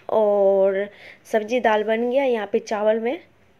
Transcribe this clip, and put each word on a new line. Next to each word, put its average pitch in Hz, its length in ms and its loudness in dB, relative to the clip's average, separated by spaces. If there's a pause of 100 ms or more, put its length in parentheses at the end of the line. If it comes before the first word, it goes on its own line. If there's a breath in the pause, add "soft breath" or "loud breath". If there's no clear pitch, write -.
(100)
और 196 800 2 (380 loud breath)
सब्ज़ी 226 340 -2
दाल 214 240 0
बन 226 260 -2
गया, 277 140 0
यहाँ 226 240 -2
पे 226 120 0
चावल 220 400 -2
में 247 180 -4 (420)